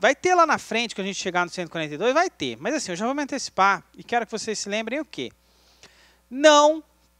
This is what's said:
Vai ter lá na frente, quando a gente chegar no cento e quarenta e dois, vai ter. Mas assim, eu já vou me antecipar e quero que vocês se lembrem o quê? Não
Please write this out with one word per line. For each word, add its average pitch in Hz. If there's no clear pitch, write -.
Vai 254
ter 359
lá 349
na 277
frente, 226
quando 196
a 190
gente 190
chegar 180
no 175
cento 175
e -
quarenta 156
e 147
dois, 226
vai 339
ter. 123
Mas 202
assim, 254
eu 175
já 202
vou 262
me 294
antecipar 196
e 190
quero 233
que -
vocês 214
se -
lembrem 220
o 311
quê? 123
Não 302